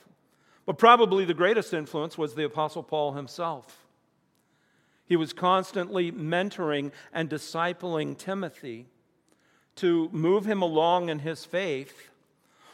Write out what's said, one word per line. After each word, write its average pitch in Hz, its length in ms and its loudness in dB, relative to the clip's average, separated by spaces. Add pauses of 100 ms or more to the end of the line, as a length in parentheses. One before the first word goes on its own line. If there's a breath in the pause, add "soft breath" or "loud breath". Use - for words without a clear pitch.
(680 soft breath)
But 185 100 -4
probably 226 480 8
the 175 80 2
greatest 180 400 2
influence 156 460 -6
was 151 160 -4
the 151 100 -4
Apostle 151 380 -4
Paul 147 300 -2
himself. 143 760 -10 (1200)
He 180 100 2
was 160 160 0
constantly 185 800 0
mentoring 160 800 -4 (200 loud breath)
and 156 180 -4
discipling 165 880 -6
Timothy 143 680 -10 (880 soft breath)
to 170 340 2
move 185 360 2
him 214 140 0
along 170 480 2
in 156 120 -2
his 156 240 -8
faith 160 640 -6 (640 soft breath)